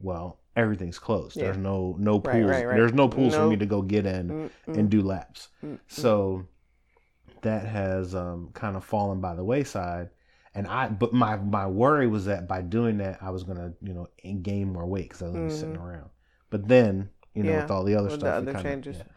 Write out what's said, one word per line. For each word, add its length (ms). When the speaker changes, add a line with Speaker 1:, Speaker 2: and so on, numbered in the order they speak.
Speaker 1:
Well, 400
everything's 420
closed. 380
Speaker 2:
Yeah. 80
Speaker 1:
There's 140
no, 400
no 160
Speaker 2:
Right, 100
Speaker 1:
pools. 260
Speaker 2:
right, 160
right. 100
Speaker 1:
There's 180
no 140
pools 260
for 80
Speaker 2:
No. 80
Speaker 1:
me 80
to 80
go 160
get 240
in 240
Speaker 2:
Mm-mm. 480
Speaker 1:
and 120
do 120
laps. 460
Speaker 2:
Mm-mm. 160
Speaker 1:
So 580
that 240
has, 480
um, 400
kind 200
of 100
fallen 360
by 140
the 100
wayside. 640
And 120
I, 220
but 240
my, 240
my 300
worry 400
was 180
that 240
by 140
doing 360
that, 240
I 80
was 140
gonna, 380
you 100
know, 160
in-, 160
gain 320
more 140
weight 240
'cause 100
I 60
was 80
gonna 140
be 60
sitting 220
Speaker 2:
Mm-hmm. 80
Speaker 1:
around. 260
But 200
then, 420
you 100
know, 80
Speaker 2:
Yeah, 100
Speaker 1:
with 80
all 140
the 100
other 140
Speaker 2:
with 60
the 120
Speaker 1:
stuff, 80
it 40
Speaker 2:
other 160
Speaker 1:
kinda, 140
Speaker 2:
changes. 280
Speaker 1:
yeah. 80